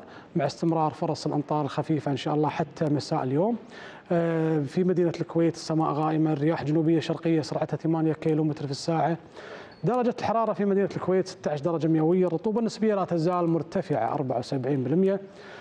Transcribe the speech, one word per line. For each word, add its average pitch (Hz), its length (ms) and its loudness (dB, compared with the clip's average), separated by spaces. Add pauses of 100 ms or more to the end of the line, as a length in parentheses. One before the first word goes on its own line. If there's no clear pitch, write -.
(360)
مع 147 100 2
استمرار 160 460 0
فرص 156 340 -4
الأمطار 151 360 -2
الخفيفة 143 500 -2
إن 135 60 0
شاء 151 180 -2
الله 151 140 2
حتى - 360 -4
مساء 143 380 0
اليوم. 160 320 2 (560)
آه، 165 480 2
في 147 240 0
مدينة 175 380 2
الكويت 165 340 0
السماء 156 360 0
غائمة، 156 420 2
الرياح 147 300 0
جنوبية 156 360 2
شرقية 160 420 0
سرعتها 151 360 -4
ثمانية 160 360 2
كيلومتر 156 520 0
في 135 60 -4
الساعة. 165 460 -2 (640)
درجة 240 360 2
الحرارة 220 340 0
في 196 120 0
مدينة 196 300 2
الكويت 185 320 0
ستة - 240 -4
عشر 147 120 -4
درجة 165 240 0
مئوية، 160 400 4
الرطوبة 202 320 0
النسبية 214 360 2
لا 185 100 0
تزال 175 420 2
مرتفعة 147 680 0
أربعة 131 260 -2
وسبعين 131 440 -2
بالمئة، 190 360 2 (420)